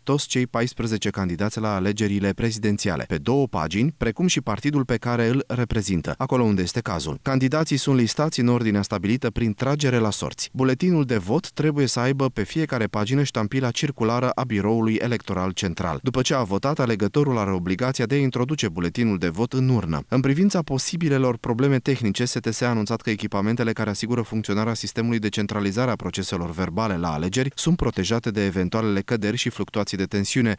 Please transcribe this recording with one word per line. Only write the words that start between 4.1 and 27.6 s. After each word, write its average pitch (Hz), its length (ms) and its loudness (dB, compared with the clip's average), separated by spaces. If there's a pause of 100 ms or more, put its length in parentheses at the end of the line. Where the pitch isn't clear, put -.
și 156 140 0
partidul 135 440 -2
pe 120 120 0
care 117 300 0
îl 127 200 2
reprezintă, 98 720 -2
acolo 127 260 0
unde 101 180 4
este 90 180 -2
cazul. 80 420 -4
Candidații 135 560 0
sunt 135 200 2
listați 143 420 0
în 120 80 2
ordinea 113 340 4
stabilită 107 480 0
prin 110 240 0
tragere 135 440 0
la 110 140 2
sorți. - 420 -6
Buletinul 135 520 2
de 120 120 0
vot 104 340 -2
trebuie 143 340 2
să 120 140 0
aibă 135 320 2
pe 107 120 -2
fiecare 135 420 -2
pagină 110 380 2
ștampila 123 480 0
circulară 123 580 0
a - 140 -2
biroului 110 500 2
electoral 101 580 -2
central. 85 520 -2
După 127 180 0
ce 151 120 0
a 131 100 2
votat, 104 360 0
alegătorul 120 580 2
are 98 140 0
obligația 95 540 0
de 127 100 0
a - 20 4
introduce 127 520 0
buletinul 92 480 0
de 87 100 -2
vot 98 260 -2
în 131 160 2
urnă. 82 380 0
În 127 140 2
privința 165 400 2
posibilelor 135 760 0
probleme 127 420 2
tehnice, 123 460 0
S 120 60 -2
T 113 220 -2
S - 80 -4
a 120 80 2
anunțat 113 320 0
că - 80 -4
echipamentele 107 640 0
care 107 160 -2
asigură 117 320 -2
funcționarea 110 520 -2
sistemului 117 460 -2
de 104 100 -2
centralizare 104 600 0
a 101 40 -2
proceselor 90 560 -4
verbale 92 460 -2
la 85 160 -2
alegeri 95 420 0
sunt 165 200 2